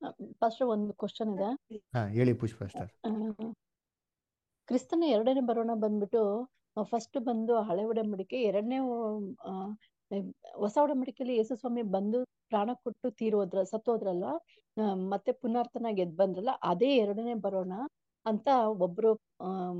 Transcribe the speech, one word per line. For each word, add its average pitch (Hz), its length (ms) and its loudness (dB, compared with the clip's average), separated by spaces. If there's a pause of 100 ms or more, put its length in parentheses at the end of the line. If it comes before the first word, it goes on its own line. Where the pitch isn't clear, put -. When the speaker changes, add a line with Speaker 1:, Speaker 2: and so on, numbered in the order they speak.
Speaker 1:
ಆ, 294 60 -8 (300)
ಪಾಸ್ಟರ್, 233 300 0
ಒಂದು 208 240 0
ಕ್ವಶನ್ 214 400 -6
ಇದೆ. 196 180 -2 (420)
Speaker 2:
ಹಾ, 120 140 0
ಹೇಳಿ 120 280 4
ಪುಷ್ಪ 113 280 -4
ಸಿಸ್ಟರ್. 95 280 -10 (140)
Speaker 1:
ಆ, 220 60 -2 (1600)
ಕ್ರಿಸ್ತನ 330 400 0
ಎರಡನೇ 254 320 4
ಬರೋಣ 233 340 0
ಬಂದ್ಬಿಟ್ಟು, 214 480 2 (540)
ಆ, 214 60 0
ಫಸ್ಟ್ 226 360 -4
ಬಂದು 226 440 0
ಹಳೆ 196 220 0
ಒಡಂಬಡಿಕೆ, 214 580 -2
ಎರಡನೇ, 214 360 0 (680)
ಆ, 196 80 -8 (1040)
ಹೊಸ 208 220 -2
ಒಡಂಬಡಿಕೆಯಲ್ಲಿ 269 600 2
ಯೇಸು 220 200 2
ಸ್ವಾಮಿ 240 260 -2
ಬಂದು 202 360 0 (300)
ಪ್ರಾಣ 208 220 2 (120)
ಕೊಟ್ಟು 240 280 -6
ತೀರೋದ್ರ, 208 520 0
ಸತ್ತೋದ್ರಲ್ವಾ? 208 680 -2 (440)
ಆ, 208 180 2 (140)
ಮತ್ತೆ 196 240 -2
ಪುನರ್ತನಾಗಿ 233 720 -2
ಎದ್ದು 170 140 -4
ಬಂದ್ರಲ್ಲ, 190 360 2 (100)
ಅದೇ 180 340 4
ಎರಡನೇ 226 380 0
ಬರೋಣ 190 400 -2 (520)
ಅಂತ 220 220 2 (320)
ಒಬ್ರು, 185 320 4 (280)
ಆ, 185 80 -8 (320)